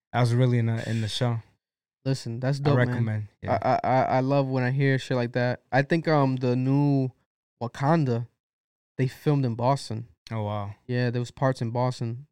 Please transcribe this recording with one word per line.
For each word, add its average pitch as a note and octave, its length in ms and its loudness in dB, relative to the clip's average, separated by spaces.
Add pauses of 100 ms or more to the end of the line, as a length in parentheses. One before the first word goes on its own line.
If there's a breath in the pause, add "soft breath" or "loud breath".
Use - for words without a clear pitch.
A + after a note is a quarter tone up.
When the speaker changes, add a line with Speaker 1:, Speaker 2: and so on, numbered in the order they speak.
(140)
Speaker 1:
I A#2 80 2
was A#2 140 4
really B2 240 4
in A2+ 80 2
the, A2+ 220 -2
in A2+ 120 -2
the G#2+ 60 -2
show. A#2 320 -2 (680)
Speaker 2:
Listen, A#2+ 340 -4
that's C3+ 200 -2
Speaker 1:
I C#3 40 -6
Speaker 2:
dope, C#3+ 140 4
man. B2 100 2
Speaker 1:
recommend, A2 360 -2 (180)
yeah. - 200 -2
Speaker 2:
I, B2 80 0
I, B2 140 2
I, B2+ 200 2
I B2+ 180 2
love C3+ 260 0
when C3 160 -2
I B2 80 0
hear C3+ 280 2
shit C3 180 -4
like A#2+ 160 -2
that. B2 280 -2 (100)
I C#3 100 4
think, E3 260 0
um, C#3 300 4
the B2+ 180 0
new C3+ 540 2 (520)
Wakanda, B2+ 680 0 (680)
they C3 100 2
filmed C#3+ 380 0
in A#2 100 -2
Boston. A#2 520 -2 (240)
Speaker 1:
Oh, A2 120 -4
wow. G#2 320 -6 (120)
Speaker 2:
Yeah, B2 220 0
there A#2+ 120 -4
was A#2 100 -8
parts C3 300 -2
in A2+ 100 -4
Boston. B2 600 -4